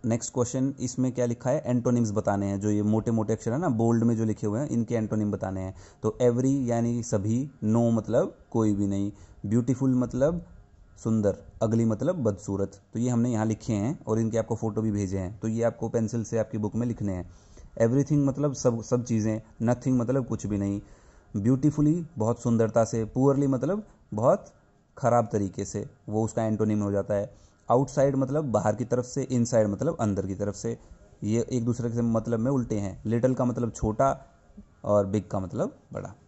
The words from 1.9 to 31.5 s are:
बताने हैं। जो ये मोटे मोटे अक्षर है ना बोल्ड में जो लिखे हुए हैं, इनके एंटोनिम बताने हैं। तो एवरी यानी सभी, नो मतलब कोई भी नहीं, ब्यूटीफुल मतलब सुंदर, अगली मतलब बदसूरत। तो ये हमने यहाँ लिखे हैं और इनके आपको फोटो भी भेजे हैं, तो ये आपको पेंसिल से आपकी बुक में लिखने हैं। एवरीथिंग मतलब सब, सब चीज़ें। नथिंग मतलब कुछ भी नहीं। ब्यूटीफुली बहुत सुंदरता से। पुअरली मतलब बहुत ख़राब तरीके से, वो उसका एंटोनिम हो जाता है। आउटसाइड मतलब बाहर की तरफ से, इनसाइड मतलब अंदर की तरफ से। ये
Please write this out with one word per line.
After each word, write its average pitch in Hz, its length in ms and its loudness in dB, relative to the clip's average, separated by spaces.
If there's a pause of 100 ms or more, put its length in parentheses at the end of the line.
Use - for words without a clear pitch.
बताने 101 340 0
हैं। 98 140 -2
जो 107 100 0
ये 104 120 2
मोटे 107 280 2
मोटे 113 220 0
अक्षर 110 200 -2
है 127 60 -2
ना 175 100 0
बोल्ड 113 360 2
में 117 120 4
जो 113 80 0
लिखे 110 220 -2
हुए 104 140 -2
हैं, 101 80 -4
इनके 117 260 -2
एंटोनिम 107 360 0
बताने 95 300 -4
हैं। 95 140 -8 (280)
तो 110 180 -2
एवरी 127 500 2
यानी 117 320 0
सभी, 113 480 0 (140)
नो 117 260 4
मतलब 113 480 0 (120)
कोई 110 240 2
भी 101 120 0
नहीं, 101 260 -2 (340)
ब्यूटीफुल 127 480 2
मतलब 127 520 0 (580)
सुंदर, 110 320 2 (260)
अगली 113 220 2
मतलब 113 320 0
बदसूरत। 98 640 -2 (120)
तो 110 60 -6
ये 123 120 0
हमने 120 200 2
यहाँ 110 160 0
लिखे 110 260 -2
हैं 110 320 -2
और 110 160 0
इनके 113 180 0
आपको 110 160 -2
फोटो 110 280 -4
भी 110 80 0
भेजे 98 280 -2
हैं, 95 220 -6
तो 110 80 -4
ये 113 140 -2
आपको 113 260 -2
पेंसिल 113 360 -2
से 113 140 -4
आपकी 110 200 -2
बुक 107 160 -2
में 117 120 -2
लिखने 104 260 -4
हैं। 87 180 -8 (500)
एवरीथिंग 139 460 4
मतलब 139 260 0
सब, 117 300 0
सब 120 220 0
चीज़ें। 110 380 0 (200)
नथिंग 123 360 2
मतलब 120 280 0
कुछ 107 200 -6
भी 101 120 -2
नहीं। 101 220 -2 (560)
ब्यूटीफुली 147 720 2 (120)
बहुत 113 240 0
सुंदरता 113 420 4
से। 110 200 -2
पुअरली 135 420 2
मतलब 139 400 0 (280)
बहुत 135 320 2 (520)
ख़राब 117 340 4
तरीके 101 320 -2
से, 104 220 -6 (220)
वो 107 160 0
उसका 113 200 -2
एंटोनिम 107 380 2
हो 101 100 0
जाता 101 220 0
है। 101 200 -4 (360)
आउटसाइड 135 460 2
मतलब 135 280 0
बाहर 107 300 0
की 120 100 -4
तरफ 123 200 -2
से, - 180 -6
इनसाइड 117 440 2
मतलब 104 340 -2
अंदर 98 260 0
की 95 80 -4
तरफ 101 200 -4
से। 117 240 -8 (460)
ये 110 280 0